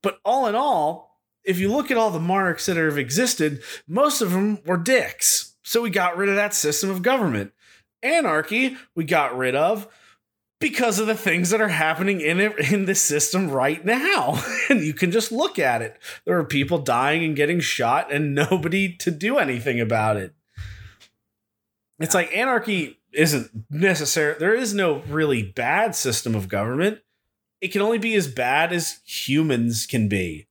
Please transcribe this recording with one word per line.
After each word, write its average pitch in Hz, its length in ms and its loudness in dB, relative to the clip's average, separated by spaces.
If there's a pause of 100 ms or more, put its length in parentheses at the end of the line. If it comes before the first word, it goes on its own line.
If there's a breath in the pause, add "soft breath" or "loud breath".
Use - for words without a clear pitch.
But - 220 -2
all 247 220 2
in 208 80 0
all, 180 600 0 (280)
if 185 120 0
you 196 140 0
look 277 180 0
at 262 80 2
all 220 140 2
the 165 80 -4
monarchs 180 460 0
that 180 100 0
have 156 220 2
existed, 147 640 0 (260 loud breath)
most 269 340 0
of 185 100 0
them 202 340 0
were 180 100 0
dicks. - 880 0
So - 180 0
we 233 80 -2
got 180 280 0
rid 196 100 0
of 202 80 2
that 208 180 0
system 147 360 0
of 185 120 -4
government. 175 520 0 (500 soft breath)
Anarchy, 254 720 0 (180 loud breath)
we 165 120 -2
got 143 320 0
rid 127 180 0
of 196 320 0 (720 soft breath)
because 240 400 0
of 214 80 0
the 220 80 0
things 175 360 0
that 220 100 2
are 214 60 2
happening 165 520 0
in 160 200 0
it, 208 180 0 (140)
in 196 140 2
the 190 100 0
system 151 540 0
right 139 360 0
now. 240 560 0 (140)
<laughs> - 140 -4
And 240 120 6
you 151 120 -2
can 175 180 0
just 220 200 0
look 311 260 -2
at 120 240 0
it. - 160 -10 (280 loud breath)
There 175 120 2
are 165 60 2
people 143 360 0
dying 135 440 2
and 156 140 -2
getting 156 240 2
shot 131 500 0
and 143 240 0
nobody 175 600 0
to - 140 -2
do 196 260 -2
anything 127 420 -2
about 110 380 0
it. 92 160 -8 (1700 loud breath)
It's 156 140 -2
like 170 220 2
anarchy 214 640 -2 (140)
isn't 147 360 2 (220)
necessary. 151 680 0
There 180 160 2
is 233 200 0
no 170 340 0
really 147 340 0
bad 139 540 -2
system 117 400 -2
of 98 140 -4
government. 127 500 -2 (640)
It 180 80 -6
can 196 120 -2
only 226 160 2
be 220 180 -2
as 180 120 2
bad 135 460 0
as 170 320 -4
humans 123 800 0
can 110 220 0
be. 90 440 -2